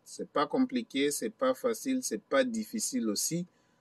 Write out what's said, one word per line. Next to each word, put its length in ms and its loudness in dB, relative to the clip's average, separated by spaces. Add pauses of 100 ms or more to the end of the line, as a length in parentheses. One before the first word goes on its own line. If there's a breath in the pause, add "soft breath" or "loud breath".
c'est 260 -10
pas 160 2
compliqué, 640 0
c'est 180 -2
pas 240 2
facile, 500 -2
c'est 180 -4
pas 220 2
difficile 640 -2
aussi, 360 -2 (360 soft breath)